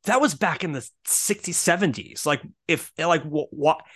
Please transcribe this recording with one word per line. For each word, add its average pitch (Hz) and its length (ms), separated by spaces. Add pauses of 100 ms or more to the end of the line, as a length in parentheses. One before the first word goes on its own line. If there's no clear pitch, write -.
that 240 160
was 202 160
back 170 260
in 170 80
the 135 180 (160)
sixties, - 520
seventies. 175 680
Like, 147 180 (260)
if, - 280
like, 160 280
wh-, 151 260
wh-, 151 320 (140)